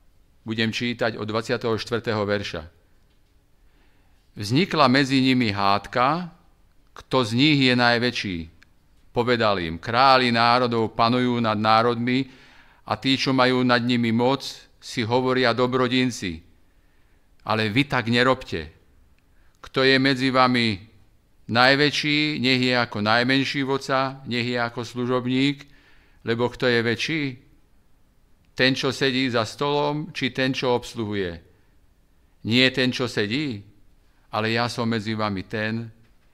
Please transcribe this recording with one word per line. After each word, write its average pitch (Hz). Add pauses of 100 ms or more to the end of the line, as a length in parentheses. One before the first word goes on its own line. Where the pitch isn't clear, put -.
(420)
Budem 110
čítať 120
od 107
dvadsiateho 113
štvrtého 107
verša. 98 (1600)
Vznikla 139
medzi 135
nimi 127
hádka, 120 (640)
kto -
z 104 (100)
nich 151
je 131
najväčší. 120 (720)
Povedal 113
im, 82
králi 127
národov 117
panujú 120
nad 110
národmi 117 (560)
a -
tí, 135
čo 135
majú 127
nad 120
nimi 120
moc, 123 (320)
si -
hovoria 127
dobrodinci. 127 (1040)
Ale 110
vy 143
tak 117
nerobte. 120 (880)
Kto -
je 131
medzi 131
vami 120 (640)
najväčší, 147
nech 127
je 127
ako 110
najmenší 131
vodca, 135
nech 120
je 123
ako 120
služobník, 127 (640)
lebo 117
kto 131
je 117
väčší? 143 (1300)
Ten, 131
čo 135
sedí 131
za 113
stolom, 147
či 131
ten, 131
čo 127
obsluhuje? 104 (1040)
Nie 123
ten, 127
čo 123
sedí, 110 (540)
ale 110
ja 117
som 117
medzi 113
vami 104
ten, 113 (460)